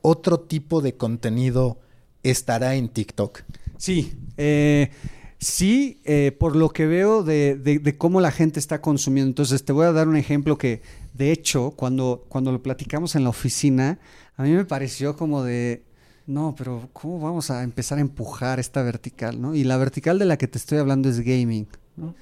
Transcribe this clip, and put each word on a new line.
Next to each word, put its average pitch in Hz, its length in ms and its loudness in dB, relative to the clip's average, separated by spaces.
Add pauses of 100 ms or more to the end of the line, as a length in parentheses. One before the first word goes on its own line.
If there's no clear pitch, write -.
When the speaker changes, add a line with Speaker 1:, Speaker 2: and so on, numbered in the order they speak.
Speaker 1:
otro 165 400 2
tipo 156 400 -2
de 135 140 -2
contenido 120 840 0 (440)
estará 127 520 0
en 127 140 -2
TikTok? - 520 -4 (360)
Speaker 2:
Sí, - 360 -2 (240)
eh, 147 540 4 (480)
sí, 240 680 0
eh, 143 320 2
por 156 180 0
lo 160 140 6
que 160 160 0
veo 196 380 2
de, 147 320 2
de, 143 240 2
de 147 180 0
cómo 180 240 4
la 170 100 4
gente 156 280 2
está 147 220 -4
consumiendo. 139 480 2
Entonces, 131 360 0
te 139 80 0
voy 156 140 4
a 170 40 4
dar 160 160 2
un 156 100 4
ejemplo 143 420 0
que, 117 240 -2 (300)
de 139 180 2
hecho, 151 440 0
cuando, 127 540 -2
cuando 131 220 -2
lo 127 100 -2
platicamos 147 540 -4
en 143 80 4
la 127 60 2
oficina, 131 680 2 (400)
a 131 60 -4
mí 139 80 2
me 185 140 2
pareció 139 520 -4
como 147 260 -2
de, 120 400 -4 (440)
"No, 147 280 -4
pero 127 380 -10
¿cómo 170 260 -10
vamos 160 300 -4
a 127 140 -2
empezar 123 340 -4
a 147 40 0
empujar 131 580 -4
esta 131 240 -4
vertical, 120 580 -6
no?". 147 140 -4
Y 147 80 2
la 131 140 2
vertical 139 420 0
de 202 60 2
la 160 120 2
que 131 100 -2
te 120 120 -8
estoy - 180 -2
hablando 135 320 2
es 120 120 0
gaming, 117 460 0 (300)
¿no? 165 240 -10